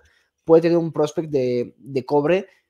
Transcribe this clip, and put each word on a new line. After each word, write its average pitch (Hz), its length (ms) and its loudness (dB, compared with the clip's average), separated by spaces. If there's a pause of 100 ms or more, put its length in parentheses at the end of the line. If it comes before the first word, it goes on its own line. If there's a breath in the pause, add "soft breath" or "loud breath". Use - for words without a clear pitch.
(440 soft breath)
puede 165 180 6
tener 170 160 2
un 165 140 -4
prospect 151 360 -4
de, 123 480 -4
de 131 300 -8
cobre 156 420 0 (220 soft breath)